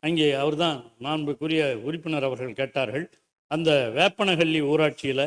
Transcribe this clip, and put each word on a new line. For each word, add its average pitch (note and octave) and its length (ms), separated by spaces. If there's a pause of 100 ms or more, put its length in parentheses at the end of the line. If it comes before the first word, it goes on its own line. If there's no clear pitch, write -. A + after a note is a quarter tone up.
அங்கே D#3 300
அவர்தான் D3+ 440 (220)
மாண்புக்குரிய D3+ 640 (180)
உறுப்பினர் D3+ 460
அவர்கள் B2+ 320
கேட்டார்கள். C3+ 460 (460)
அந்த D#3+ 200 (200)
வேப்பனஹள்ளி E3 720
ஊராட்சியில C#3+ 600